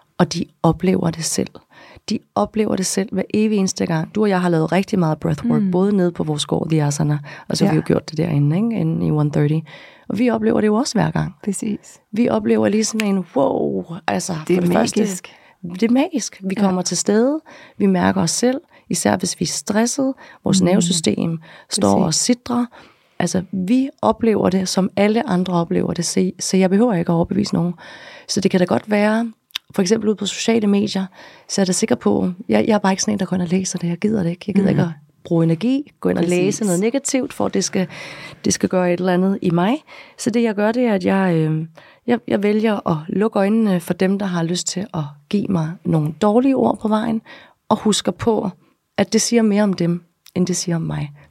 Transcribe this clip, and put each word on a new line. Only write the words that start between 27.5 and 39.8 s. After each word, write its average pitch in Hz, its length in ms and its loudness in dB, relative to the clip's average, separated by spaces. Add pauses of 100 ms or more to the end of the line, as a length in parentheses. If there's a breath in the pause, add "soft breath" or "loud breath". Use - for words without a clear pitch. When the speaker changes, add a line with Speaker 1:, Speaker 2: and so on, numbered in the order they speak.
Speaker 1:
nogen. 170 200 0 (540 loud breath)
Så - 120 -2
det 196 100 2
kan 185 100 2
da 180 60 4
godt 220 240 -2
være, 214 420 0 (420)
for - 80 0
eksempel 208 260 2
ude 214 80 2
på 202 100 -6
sociale 226 400 0
medier, 202 400 0 (420 loud breath)
så - 120 -2
er - 20 4
jeg 185 40 2
da 185 60 0
sikker 226 220 0
på, 190 380 0 (160)
jeg, 214 200 2
jeg 220 60 4
er 208 40 2
bare 190 140 2
ikke 190 100 -4
sådan 214 120 -2
en, 202 40 -4
der 190 80 -2
går 180 100 -2
ind 180 60 0
og 175 60 -4
læser 185 300 -2
det. 170 100 -4
Jeg 170 100 -4
gider 208 240 0
det 170 80 0
ikke. 175 160 -10
Jeg 202 80 -4
gider 196 160 4
Speaker 2:
Mhm. 143 80 2
Speaker 1:
ikke 147 40 2
at 170 60 0 (360)
bruge 165 200 2
energi, 220 560 0
gå 185 80 0
ind 185 100 0
og 170 60 2
Speaker 2:
Præcis. 180 140 2
Speaker 1:
læse 202 260 0
noget 180 160 0
negativt, 254 520 -2
for 202 140 -4
at 190 80 -6
det 196 100 0
skal, 185 220 -2 (580 loud breath)
det 196 100 2
skal - 140 0
gøre 180 240 2
et 175 80 -2
eller 185 140 0
andet 190 280 2
i 175 80 2
mig. 175 260 2 (420 loud breath)